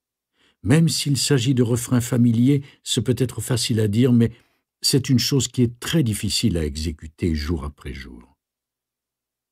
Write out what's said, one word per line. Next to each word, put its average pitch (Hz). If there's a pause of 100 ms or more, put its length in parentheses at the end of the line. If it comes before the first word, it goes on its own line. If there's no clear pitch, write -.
(640)
Même 156
s'il 143
s'agit 135
de 123
refrains 120
familiers, 120 (180)
ce -
peut 117
être 117
facile 113
à 107
dire, 120
mais 117 (500)
c'est -
une 123
chose 127
qui -
est 120
très 160
difficile 101
à 78
exécuter 78
jour 76
après 73
jour. 60 (1160)